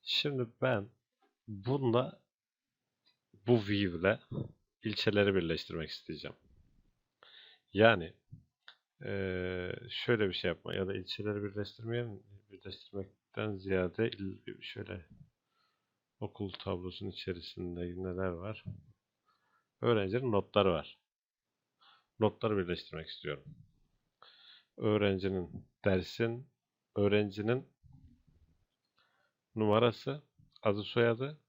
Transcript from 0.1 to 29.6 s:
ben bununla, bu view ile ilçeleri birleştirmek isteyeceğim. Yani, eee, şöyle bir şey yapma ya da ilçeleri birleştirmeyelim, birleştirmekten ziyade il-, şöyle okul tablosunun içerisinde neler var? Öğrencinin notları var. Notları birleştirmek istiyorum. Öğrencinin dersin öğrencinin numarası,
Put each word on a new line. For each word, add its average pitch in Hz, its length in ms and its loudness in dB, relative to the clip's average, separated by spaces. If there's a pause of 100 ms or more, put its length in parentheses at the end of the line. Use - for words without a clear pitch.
ben 113 260 2 (600)
bununla, 120 760 0 (1200)
bu 120 80 8
view 101 440 2
ile 98 220 4 (600)
ilçeleri 104 520 4
birleştirmek 82 560 -2
isteyeceğim. - 460 -12 (1400)
Yani, 98 420 6 (880)
eee, 92 720 -4 (160)
şöyle 107 380 2
bir 90 40 -2
şey - 160 -2
yapma 85 260 -4
ya 95 120 0
da 98 80 -4
ilçeleri 101 480 -4
birleştirmeyelim, 104 800 -6 (280)
birleştirmekten 98 1040 -8
ziyade 95 540 0
il-, 98 520 -10
şöyle 95 440 -12 (1120)
okul 101 320 -8
tablosunun 92 580 -8
içerisinde 87 680 -8
neler 90 480 -4
var? 92 360 -8 (1160)
Öğrencinin 117 520 0
notları 98 400 4
var. - 260 -4 (1200)
Notları 107 380 0
birleştirmek 85 500 -6
istiyorum. - 360 -10 (1300)
Öğrencinin 98 920 0 (180)
dersin 117 640 0 (460)
öğrencinin 104 720 2 (1900)
numarası, 113 680 4 (400)